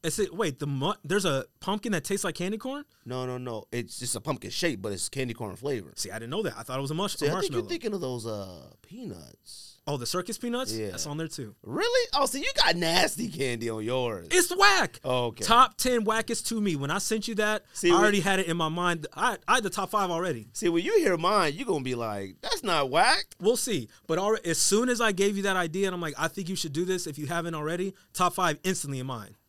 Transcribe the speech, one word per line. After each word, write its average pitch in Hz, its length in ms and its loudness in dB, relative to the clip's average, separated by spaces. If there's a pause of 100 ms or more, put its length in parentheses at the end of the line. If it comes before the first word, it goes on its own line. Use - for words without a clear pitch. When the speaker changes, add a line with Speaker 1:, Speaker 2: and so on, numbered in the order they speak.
Speaker 1:
Is 165 160 -2
it, 196 160 0
wait, 175 240 -2
the 147 80 -4
mu-, 139 240 -2 (140)
there's 190 180 0
a 139 220 0 (160)
pumpkin 208 320 -2
that 160 100 -2
tastes 196 220 -4
like 170 100 -2
candy 190 220 -4
corn? 277 260 -8 (220)
Speaker 2:
No, 127 200 -6
no, 127 120 -6
no. 120 340 -8
It's - 280 -6
just 120 180 -4
a - 20 -4
pumpkin - 320 -6
shape, 131 300 0
but 104 100 -4
it's 92 160 -4
candy 131 260 -4
corn 104 220 -8
flavor. 117 400 -6
Speaker 1:
See, 92 160 -6
I 104 80 -10
didn't 117 120 -10
know 196 120 -4
that. 120 140 -4
I 113 60 -12
thought 131 140 -6
it 139 40 -2
was 139 100 -4
a - 20 -4
mush-, 190 220 -2
Speaker 2:
See, 147 100 -2
Speaker 1:
a 143 40 4
Speaker 2:
I - 20 2
think - 40 0 (180)
Speaker 1:
marshmallow. 359 100 0
Speaker 2:
you're - 60 -8
thinking 330 240 -4
of 190 80 -4
those, 123 240 -4
uh, 95 420 -8 (140)
peanuts. - 880 -16 (160)
Speaker 1:
Oh, 143 120 -2
the 120 80 -6
circus 185 320 -4
peanuts? 240 360 -4
Speaker 2:
Yeah. 208 180 -4
Speaker 1:
That's - 160 -6
on 147 100 -6
there 160 100 -6
too. 113 340 -10
Speaker 2:
Really? 466 520 0
Oh, 277 120 4
so 254 120 -4
you 370 180 -2
got - 220 4
nasty 175 520 2
candy 120 400 -2
on 110 140 -4
yours. 117 480 -2
Speaker 1:
It's 359 240 4
whack. 392 480 4
Speaker 2:
Okay. 123 400 0
Speaker 1:
Top 240 320 8
ten 240 300 2
wackest 220 420 -2
to 226 140 -2
me. 180 160 2
When 139 120 -2
I 180 100 0
sent 220 280 -2
you 226 80 -4
that, 214 280 0 (100)
Speaker 2:
See, - 180 4
Speaker 1:
I 175 40 10
Speaker 2:
we 190 40 8
Speaker 1:
already 202 220 6
had 190 180 2
it 180 80 0
in 170 80 0
my 160 140 0
mind. 170 440 0
I, 220 320 0
I 247 100 4
had 247 80 2
the 196 60 -2
top 190 200 -4
five 202 200 2
already. 165 440 -2
Speaker 2:
See, 214 160 0
when 165 160 2
you 415 140 4
hear 202 180 4
mine, 170 380 4
you 233 100 -6
gonna 151 180 -2
be 127 120 -2
like, 104 460 -4
"That's 440 220 -4
not 156 280 2
whack." 226 340 4 (160)
Speaker 1:
We'll 226 160 4
see. 139 320 -2 (180)
But 160 120 0
alre-, 202 280 0
as 165 100 0
soon 226 300 4
as 240 140 0
I 220 100 4
gave 196 240 2
you 196 80 -2
that 196 140 2
idea, 180 300 0
and 185 60 -2
I'm 180 80 -4
like, 151 160 -4
"I 160 120 0
think 190 180 -6
you 185 80 -4
should 160 160 -4
do 165 140 -2
this 180 200 -2
if 147 120 -10
you 151 100 -6
haven't 170 280 -2
already," 175 380 -4 (200)
top 180 220 2
five 170 280 2
instantly 143 360 -2
in 127 80 -6
mind. 107 280 -10 (140)